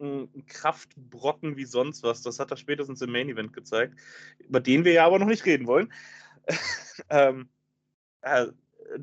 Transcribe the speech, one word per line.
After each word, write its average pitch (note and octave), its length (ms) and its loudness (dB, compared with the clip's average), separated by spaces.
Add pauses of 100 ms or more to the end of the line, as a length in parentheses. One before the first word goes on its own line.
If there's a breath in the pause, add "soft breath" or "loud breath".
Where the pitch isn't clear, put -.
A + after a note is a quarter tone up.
ein, C#3 340 -8
ein - 120 -20
Kraftbrocken C#3+ 1120 -8
wie C3+ 100 -12
sonst B2+ 360 -4
was. A#2 200 -4
Das A#2+ 160 -10
hat C3+ 120 -6
er C3 60 -8
spätestens C#3 460 -8
im B2 100 -6
Main B2+ 160 -4
Event A2 240 -8
gezeigt, - 460 -4 (400 loud breath)
über C3 220 -2
den C3 260 2
wir F3 60 6
ja E3 120 8
aber F3+ 140 6
noch G3 80 0
nicht A3 180 0
reden C#3 220 2
wollen. D#3 260 2 (540 loud breath)
<laughs> - 380 -6 (260)
Ähm, C3+ 380 2 (760)
äh, B2+ 240 2 (560)